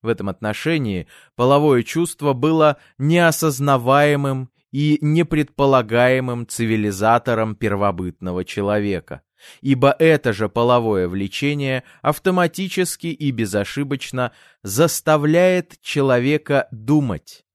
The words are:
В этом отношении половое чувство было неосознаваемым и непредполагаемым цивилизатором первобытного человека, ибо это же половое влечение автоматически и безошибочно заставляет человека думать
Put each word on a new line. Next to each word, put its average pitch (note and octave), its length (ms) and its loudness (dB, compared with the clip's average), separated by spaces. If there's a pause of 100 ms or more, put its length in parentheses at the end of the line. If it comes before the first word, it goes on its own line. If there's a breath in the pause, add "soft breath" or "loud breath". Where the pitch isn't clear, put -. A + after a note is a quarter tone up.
В A2 60 -6
этом G#2 220 -2
отношении G#2+ 760 -4 (280 soft breath)
половое C3+ 480 4
чувство D3+ 500 -4
было D3+ 440 2 (200 soft breath)
неосознаваемым C#3+ 1500 0 (220)
и D3+ 300 0
непредполагаемым C3 1400 0
цивилизатором A2 1080 0
первобытного F#2 880 -4
человека, G2+ 800 -4 (400 loud breath)
ибо C3+ 360 2
это D#3 360 2
же G2+ 160 -2
половое A#2 580 2
влечение C3 760 -4 (180 soft breath)
автоматически F3+ 1040 -2
и D3 240 -2
безошибочно B2 1000 -4 (300 soft breath)
заставляет D#3 1160 0
человека C3+ 880 0
думать A#2 840 -2